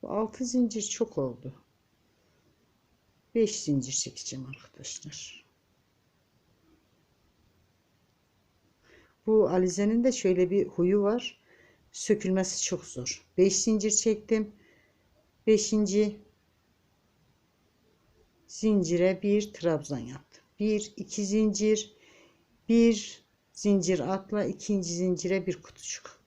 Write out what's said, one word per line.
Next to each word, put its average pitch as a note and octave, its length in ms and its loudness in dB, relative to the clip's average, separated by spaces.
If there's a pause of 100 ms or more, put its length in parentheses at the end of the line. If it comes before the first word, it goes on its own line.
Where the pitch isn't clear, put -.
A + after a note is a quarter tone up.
Bu - 80 -12
altı A3 360 -6
zincir A#3+ 360 -2
çok - 360 -6
oldu. C3 360 -6 (1800)
Beş A3 240 2
zincir C3+ 320 -2
çekeceğim - 540 -8
arkadaşlar. - 1000 -18 (3750)
Bu G#3+ 240 6
alizenin F#3 540 2
de B3+ 80 4
şöyle F3+ 380 2
bir G3 180 2
huyu F#3 340 2
var. G#3+ 400 -2 (500)
Sökülmesi F#3 720 -2
çok - 220 -6
zor. - 400 -10 (120)
Beş G3 180 4
zincir G#3+ 360 0
çektim. G#3+ 640 0 (920)
Beşinci G#3+ 720 2 (2250)
zincire F#3 760 2
bir G#3 300 0
trabzan D3+ 460 -2
yaptım. B2 300 -14 (300)
Bir, G#3 380 -2
iki G3+ 280 -6
zincir, G#3+ 680 0 (760)
bir A#3 540 4 (300)
zincir F#3 460 2
atla, F#3+ 460 -4
ikinci F#3 480 -4
zincire F3+ 540 -2
bir F3+ 140 -6
kutucuk. - 640 -16